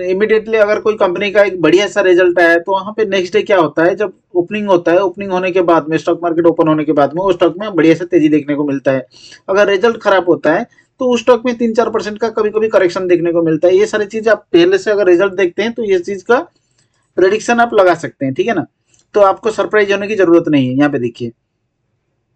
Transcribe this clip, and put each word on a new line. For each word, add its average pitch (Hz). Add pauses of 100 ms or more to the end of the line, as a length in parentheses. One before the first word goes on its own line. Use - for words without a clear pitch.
immediately 214
अगर 208
कोई 214
company 190
का 202
एक 185
बढ़िया 175
सा 202
result 180
आया 170
है, 170
तो 170
वहाँ 190
पे 220
next 190
day 208
क्या 208
होता 160
है, 180
जब 196 (220)
opening 208
होता 175
है, 180
opening 196
होने 185
के 185
बाद 165
में, 160
stock 170
market 170
open 160
होने 156
के 151
बाद 143
में, 170
उस 190
stock 170
में 214
बढ़िया 160
सा 175
तेजी 156
देखने 147
को 147
मिलता 139
है। 131 (440)
अगर 196
result 220
खराब 185
होता 151
है, 220 (340)
तो 262
उस 240
stock 233
में 247
तीन 233
चार 226
परसेंट 208
का 226
कभी-कभी 214
correction 185
देखने 175
को 170
मिलता 160
है। 185
ये 208
सारी 208
चीज़ 220
आप 208
पहले 185
से 202
अगर 202
result 180
देखते 190
हैं, 233
तो 240
ये 190
चीज़ 190
का 240 (760)
prediction 214
आप 240
लगा 185
सकते 139
हैं, 135
ठीक 190
है 233
ना। 160 (500)
तो 208
आपको 190
surprise 202
होने 202
की 214
ज़रूरत 170
नहीं 143
है। 127
यहाँ 147
पे 147
देखिए, 120 (1040)